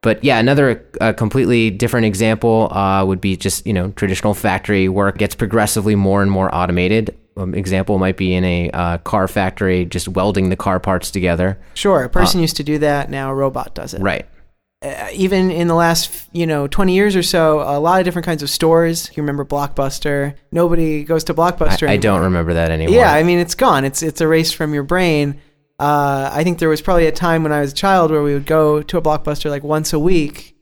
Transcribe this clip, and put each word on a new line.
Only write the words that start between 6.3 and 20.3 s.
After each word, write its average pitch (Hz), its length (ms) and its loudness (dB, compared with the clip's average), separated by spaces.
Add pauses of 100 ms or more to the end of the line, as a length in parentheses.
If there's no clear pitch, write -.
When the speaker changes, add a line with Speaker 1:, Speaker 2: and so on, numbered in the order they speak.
Speaker 1:
more 95 240 0
automated. 90 600 0 (200)
An 92 180 -6
example 95 460 -2
might 92 180 0
be 92 160 0
in 92 100 0
a, 87 280 0
uh, 85 280 -2
car 98 300 -2
factory, 92 560 -2
just 87 240 -6
welding 95 400 0
the 92 80 -2
car 95 200 -2
parts 92 320 -2
together. 90 480 -2 (160)
Speaker 2:
Sure, 180 300 2
a 123 60 -8
person 185 300 2
Speaker 1:
Uh, - 20 2
Speaker 2:
used 165 160 -2
to 151 60 -6
do 151 160 -2
that, 143 300 0
now 139 200 -6
a 135 40 -4
robot 135 420 -4
does - 180 -12
it. - 80 -6
Speaker 1:
Right. 95 240 -2 (560)
Speaker 2:
Uh, 131 320 -8
even 190 360 2
in 170 200 0
the 165 60 2
last, 165 580 -2
you 170 120 -2
know, 147 220 -2
twenty 185 280 2
years 202 200 2
or 175 80 2
so, 156 380 2
a 143 180 -2
lot 180 200 2
of 185 60 0
different 175 200 -4
kinds 160 180 -4
of 139 60 -6
stores. 165 680 2
You 151 80 -4
remember 143 220 -4
Blockbuster? 143 920 -4 (160)